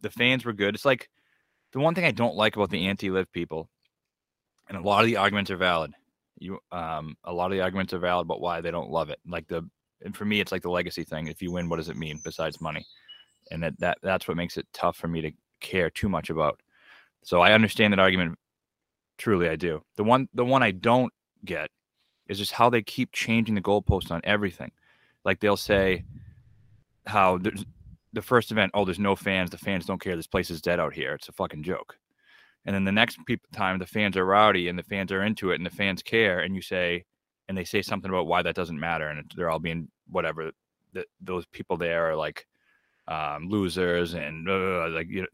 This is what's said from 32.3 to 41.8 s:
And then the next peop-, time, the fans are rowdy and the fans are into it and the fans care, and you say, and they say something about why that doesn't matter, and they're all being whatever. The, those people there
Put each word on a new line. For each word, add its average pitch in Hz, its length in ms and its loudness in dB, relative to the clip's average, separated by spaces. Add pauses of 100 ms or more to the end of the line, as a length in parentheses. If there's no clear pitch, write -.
And 98 100 -4
then 98 100 0
the 95 80 0
next 113 340 2
peop-, - 260 -4
time, 95 260 -2
the 92 60 -6
fans 101 320 -2
are 95 80 4
rowdy 98 440 6
and 87 100 -4
the 85 40 -6
fans 95 300 -4
are 95 100 0
into 101 280 0
it 87 60 2
and 87 100 -4
the 85 40 -6
fans 98 320 -2
care, 104 380 2
and 90 140 -2
you 92 80 -6
say, 87 420 -2 (440)
and 95 100 -4
they 90 60 -4
say 101 180 -2
something 95 280 -6
about 92 160 0
why 87 140 2
that 85 160 -2
doesn't 82 240 -4
matter, 80 280 -2
and 76 280 -10
they're 85 140 -2
all 80 80 0
being 82 300 -6 (200)
whatever. 80 420 -4 (440)
The, 92 100 -8 (160)
those 92 260 -6
people - 300 -8
there 85 340 0